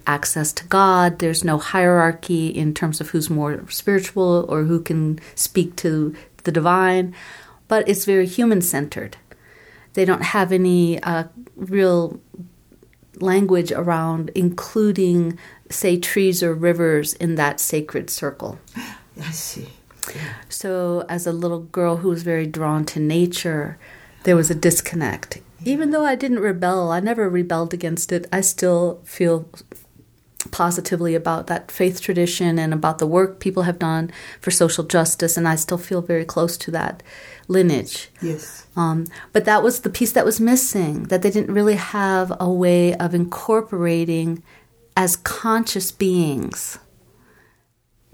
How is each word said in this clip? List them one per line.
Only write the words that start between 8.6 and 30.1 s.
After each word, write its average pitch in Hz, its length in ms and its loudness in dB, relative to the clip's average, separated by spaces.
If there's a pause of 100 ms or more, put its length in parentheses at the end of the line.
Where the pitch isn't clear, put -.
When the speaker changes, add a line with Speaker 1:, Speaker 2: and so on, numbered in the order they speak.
Speaker 1:
They 190 100 2
don't 185 180 2
have 185 300 0
any, 180 500 4
uh, 170 220 -2 (320)
real 185 640 0 (960)
language 185 560 2
around 165 640 -2
including, 180 1040 0 (320)
say, 180 280 0
trees 185 440 0
or 170 120 0
rivers 160 600 2
in 165 200 -2
that 147 260 0
sacred 151 500 -4
circle. - 560 -8
Speaker 2:
<gasps> - 100 -18 (440)
I 151 120 -10
see. - 360 -10 (460)
Yeah. 151 200 -10 (140)
Speaker 1:
So 180 600 -4
as 175 180 -6
a 170 60 -2
little 170 280 -4
girl 170 380 -2
who 190 100 0
was 170 140 -2
very 165 240 -2
drawn 156 400 -2
to 156 140 -6
nature, 160 760 0 (460)
there 180 140 6
was 165 140 2
a 170 40 0
disconnect. 160 840 -2 (260)
Even 285 260 0
though 302 140 2
I 269 100 2
didn't 254 240 0
rebel, 180 540 0
I 175 80 0
never 214 280 0
rebelled 175 460 0
against 170 380 -4
it, 175 200 -2
I 190 80 0
still 175 640 2
feel 165 440 0 (1040)